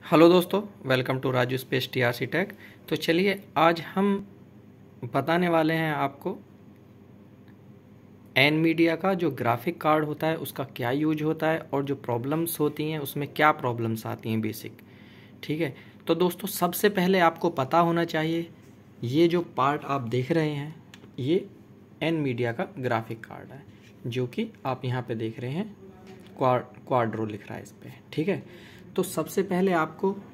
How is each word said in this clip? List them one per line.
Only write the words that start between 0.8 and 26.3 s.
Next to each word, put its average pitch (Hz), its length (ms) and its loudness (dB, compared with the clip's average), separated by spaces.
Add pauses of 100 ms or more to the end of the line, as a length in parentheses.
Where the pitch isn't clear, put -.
welcome 131 320 2
to 131 120 0
राजू 127 240 2
स्पेस 127 360 -2
टीआरसी 120 340 0
टेक। 180 260 -2 (360)
तो 160 80 -2
चलिए, 185 380 2 (220)
आज 165 300 4
हम 196 200 0 (1000)
बताने 160 420 2
वाले 160 260 4
हैं 160 200 0
आपको 139 360 -4 (2000)
nvidia 160 580 4
का 190 180 0
जो 175 180 0
graphic 120 480 -2
card 151 240 4
होता 151 220 -4
है 160 100 0
उसका - 300 -8
क्या 123 260 -4
यूज 156 300 0
होता 156 260 0
है 160 100 0 (140)
और 139 120 0
जो 139 120 -2
problems 143 640 -2
होती 151 300 0
हैं 160 80 -4
उसमें 143 320 -6
क्या 151 240 4
problems 117 520 -2
आती 113 240 -6
हैं 110 100 0
basic। 110 400 -8 (640)
ठीक 156 180 -4
है, 160 140 -2 (320)
तो 170 80 2
दोस्तों, 180 340 0
सबसे 180 420 0
पहले 190 300 2
आपको 165 300 4
पता 135 300 2
होना 170 260 4
चाहिए 165 420 -2 (560)
ये 151 240 4
जो 170 120 2 (160)
part 143 300 0
आप 135 220 -2
देख 127 240 0
रहे 156 180 2
हैं 147 240 -8 (440)
ये 151 260 0 (600)
nvidia 127 500 0
का - 140 -4 (100)
graphic 117 420 -2
card - 300 -16
है, 135 120 -18 (440)
जो 123 200 -4
कि 220 220 -6 (180)
आप 131 180 -4
यहाँ 123 180 -2
पे 120 140 -6
देख 113 240 -6
रहे 123 100 -6
हैं 190 260 -6 (640)